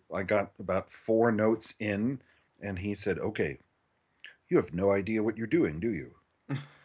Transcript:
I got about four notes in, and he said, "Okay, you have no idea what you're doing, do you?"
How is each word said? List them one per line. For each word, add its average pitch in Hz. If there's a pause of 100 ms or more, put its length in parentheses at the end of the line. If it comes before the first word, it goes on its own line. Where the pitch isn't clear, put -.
(140)
I 92
got 101
about 95
four 113
notes 110
in, 110 (400)
and 95
he 101
said, 98
"Okay, 85 (920)
you 175
have 110
no 95
idea 101
what 107
you're 113
doing, 107
do 110
you?" 69 (720)